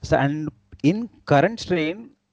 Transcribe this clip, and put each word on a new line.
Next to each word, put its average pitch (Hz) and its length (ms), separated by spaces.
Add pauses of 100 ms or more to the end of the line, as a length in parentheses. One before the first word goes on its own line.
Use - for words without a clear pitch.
So, - 160
and 147 320 (320)
in 208 260 (160)
current 170 340
strain, 175 520 (220)